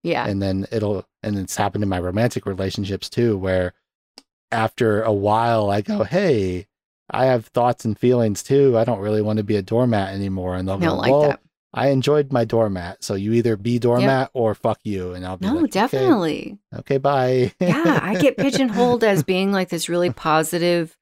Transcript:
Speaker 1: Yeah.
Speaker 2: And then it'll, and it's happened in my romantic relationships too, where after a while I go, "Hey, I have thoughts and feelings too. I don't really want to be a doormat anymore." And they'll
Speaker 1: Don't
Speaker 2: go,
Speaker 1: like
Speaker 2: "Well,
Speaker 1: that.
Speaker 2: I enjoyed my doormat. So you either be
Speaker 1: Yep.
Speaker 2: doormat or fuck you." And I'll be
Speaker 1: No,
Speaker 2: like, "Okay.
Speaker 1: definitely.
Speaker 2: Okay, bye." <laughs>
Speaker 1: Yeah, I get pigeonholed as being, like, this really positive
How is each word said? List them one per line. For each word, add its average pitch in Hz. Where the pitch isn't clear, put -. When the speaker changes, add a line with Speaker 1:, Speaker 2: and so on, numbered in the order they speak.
Speaker 1:
Yeah. 139
Speaker 2:
And 98
then 95
it'll, 104
and 104
it's 92
happened 104
in 98
my 90
romantic 101
relationships 95
too, 117
where 92
after 110
a 113
while 107
I 101
go, 104
"Hey, 101
I 127
have 123
thoughts 120
and 110
feelings 120
too. 135
I 113
don't 113
really 107
want 107
to 107
be 104
a 98
doormat 107
anymore." 95
And 92
they'll 95
Speaker 1:
Don't 165
Speaker 2:
go, -
Speaker 1:
like 123
Speaker 2:
"Well, 147
Speaker 1:
that. 147
Speaker 2:
I 123
enjoyed 139
my 120
doormat. 101
So 104
you 101
either 113
be 107
Speaker 1:
Yep. 120
Speaker 2:
doormat 123
or 113
fuck -
you." 92
And 90
I'll 92
be 185
Speaker 1:
No, 220
Speaker 2:
like, 330
"Okay. 247
Speaker 1:
definitely. 214
Speaker 2:
Okay, -
bye." 131
<laughs> -
Speaker 1:
Yeah, 277
I 190
get 277
pigeonholed 240
as 196
being, 190
like, 185
this 165
really 175
positive 160